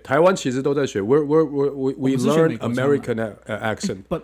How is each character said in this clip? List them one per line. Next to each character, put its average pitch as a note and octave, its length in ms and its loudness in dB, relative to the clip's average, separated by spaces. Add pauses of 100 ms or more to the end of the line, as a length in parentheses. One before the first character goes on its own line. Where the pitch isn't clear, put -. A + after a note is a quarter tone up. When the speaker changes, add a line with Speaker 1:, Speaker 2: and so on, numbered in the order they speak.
Speaker 1:
台 C#3 160 2
湾 F#3 160 4
其 C3 160 -2
实 C3 100 -2
都 C#3+ 120 0
在 C#3 120 0
学。 G#2 140 -4
We're, C#3 240 2
we're, D3+ 240 2
we're, C#3+ 240 -2
we, C3+ 200 -2
we - 40 -10
Speaker 2:
我 C3 120 0
们 C3+ 100 2
是 B2 80 0
学 C#3+ 100 4
Speaker 1:
learn E3 140 4
Speaker 2:
美 A#2 80 -4
国 A#2+ 100 -4
腔 A#2+ 80 -2
的。 B2+ 60 0
Speaker 1:
American C3 400 0
a-， G#2 140 -6 (100)
呃， A2 280 -4
accent. G#2 260 -6
Speaker 2:
哎， - 100 -20
but, D#3+ 140 -4